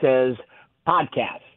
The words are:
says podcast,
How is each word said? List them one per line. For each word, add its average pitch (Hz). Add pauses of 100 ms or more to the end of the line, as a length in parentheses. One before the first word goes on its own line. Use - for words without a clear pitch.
says 127 (480)
podcast, 165 (160)